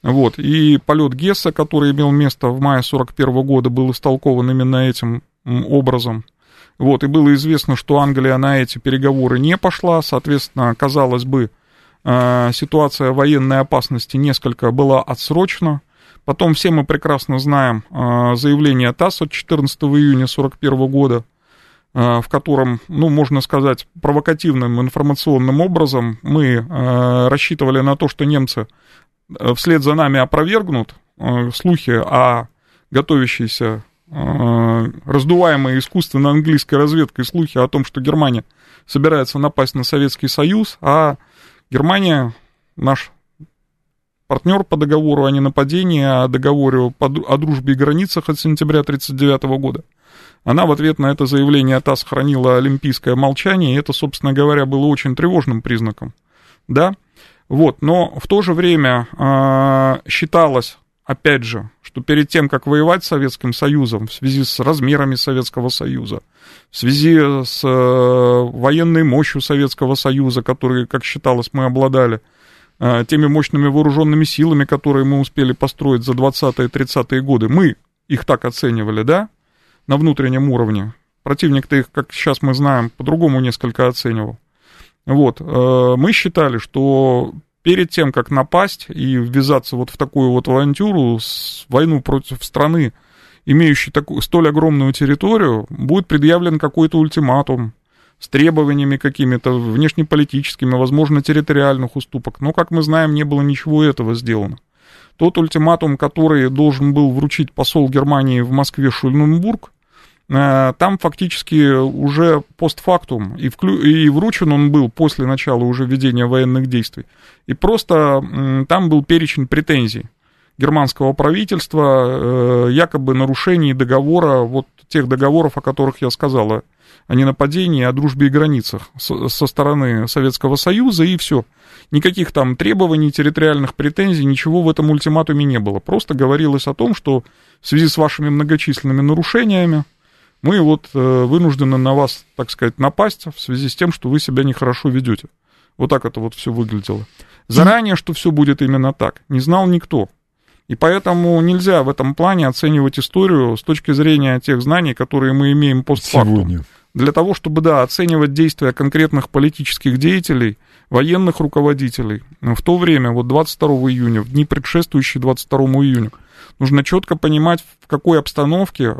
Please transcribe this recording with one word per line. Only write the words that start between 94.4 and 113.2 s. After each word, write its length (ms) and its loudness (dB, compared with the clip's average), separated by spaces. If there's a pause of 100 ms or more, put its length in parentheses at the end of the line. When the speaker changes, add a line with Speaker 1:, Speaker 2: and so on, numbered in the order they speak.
Speaker 1:
огромную 440 2
территорию, 800 0
будет 380 -2
предъявлен 500 2
какой-то 400 0
ультиматум 720 0 (460)
с 100 -20
требованиями 680 2
какими-то 560 -2
внешнеполитическими, 1200 0
возможно, 480 2
территориальных 720 0
уступок. 460 -10
Но, 120 -4
как 200 -2
мы 100 0
знаем, 320 0
не 100 0
было 180 0
ничего 420 0
этого 300 0
сделано. 440 -4 (580)
Тот 220 2
ультиматум, 580 0
который 540 2
должен 440 2
был 180 2
вручить 400 -2
посол 360 0
Германии 520 0
в 100 -2
Москве 400 0
Шульненбург, 800 0 (580)
э, 500 2
там 200 0
фактически 760 0
уже 680 2 (140)
постфактум, 800 -2